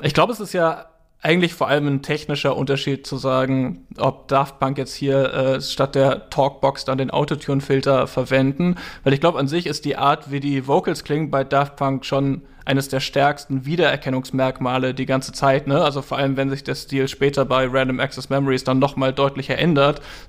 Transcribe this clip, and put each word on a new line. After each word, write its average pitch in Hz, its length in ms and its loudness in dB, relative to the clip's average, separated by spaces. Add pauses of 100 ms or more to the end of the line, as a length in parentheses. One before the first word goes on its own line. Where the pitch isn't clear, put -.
Ich - 140 -2
glaube, 190 180 4
es 220 60 -10
ist 202 140 -10
ja 165 340 0 (340)
eigentlich 170 320 2
vor - 140 -2
allem 147 200 2
ein 139 140 0
technischer 143 540 -2
Unterschied 135 520 -2
zu 135 100 -8
sagen, 131 680 0 (120)
ob - 300 -4
Daft 139 320 0
Punk 135 180 -2
jetzt 131 160 -8
hier, 135 400 0
äh, 131 280 0
statt 139 340 -2
der 135 340 2
Talkbox 139 560 0
dann 131 120 -2
den 131 140 -2
Autotune-Filter 139 960 0
verwenden. 135 680 0 (280)
Weil 135 100 4
ich 143 80 0
glaub, 170 140 4
an 135 120 0
sich 170 200 -2
ist - 180 -6
die 143 100 -2
Art, 139 360 0
wie 143 80 -4
die 139 280 -2
Vocals 160 360 0
klingen 151 280 -2
bei 135 120 0
Daft 139 340 0
Punk 135 280 -2
schon 139 360 0 (240)
eines 135 240 0
der 135 100 -2
stärksten 139 680 -2
Wiedererkennungsmerkmale 131 1300 0
die 135 120 -4
ganze 131 260 -2
Zeit, 139 360 2
ne? 143 160 4
Also 143 180 0
vor 135 160 -6
allem, 139 180 0
wenn 135 140 0
sich 135 140 -4
der 135 120 -4
Stil 135 320 -2
später 139 380 0
bei 131 220 2
Random 127 320 0
Access 135 300 -4
Memories 135 340 2
dann 131 160 2
noch 139 160 2
mal 135 180 0
deutlicher 135 440 -2
ändert, 147 440 2 (280)